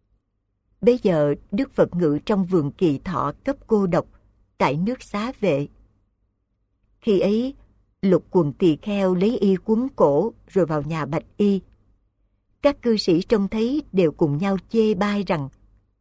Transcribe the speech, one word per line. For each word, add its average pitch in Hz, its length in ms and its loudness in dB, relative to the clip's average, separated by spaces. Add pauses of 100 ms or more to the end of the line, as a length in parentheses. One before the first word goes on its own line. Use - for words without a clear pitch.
(800)
Bây 240 220 2
giờ 151 320 2 (160)
Đức 262 220 -4
Phật 170 220 0
ngự 156 320 0
trong 190 180 0
vườn 170 280 -2
Kỳ 151 260 0
Thọ 143 340 -6 (120)
cấp 277 120 -4 (100)
cô 202 200 0
độc, 170 200 -2 (520)
tại 147 180 0
nước 214 260 -4
Xá 220 380 -8
Vệ. 143 280 0 (1300)
Khi 196 200 2
ấy, 233 340 0 (480)
lục 185 280 2
quần 156 220 0
tỳ 160 240 2
kheo 196 380 -2
lấy 202 240 0
y 190 260 2
quấn 233 320 0
cổ 165 360 2 (160)
rồi 185 180 0
vào 151 160 -4
nhà 151 240 -4
bạch 151 180 -6 (120)
y. 202 240 2 (1000)
Các 285 200 0
cư 226 140 0
sĩ 185 260 2
trông 202 260 0
thấy 240 340 -4 (100)
đều 175 200 2
cùng 143 260 -2
nhau 196 180 -2 (120)
chê 220 260 2
bai 202 280 -2
rằng: 156 260 -4 (520)